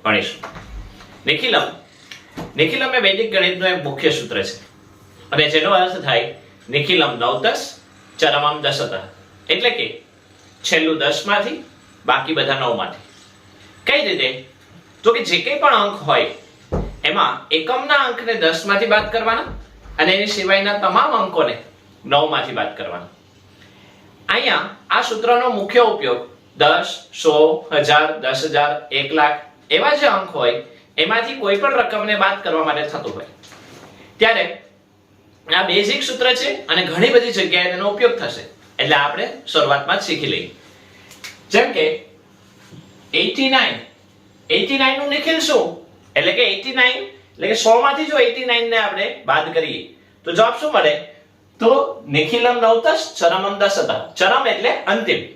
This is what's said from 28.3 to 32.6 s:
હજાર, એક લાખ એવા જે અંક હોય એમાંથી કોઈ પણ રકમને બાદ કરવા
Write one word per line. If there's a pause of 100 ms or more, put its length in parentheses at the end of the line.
હજાર, (180)
એક
લાખ (320)
એવા
જે
અંક
હોય (340)
એમાંથી
કોઈ
પણ
રકમને
બાદ
કરવા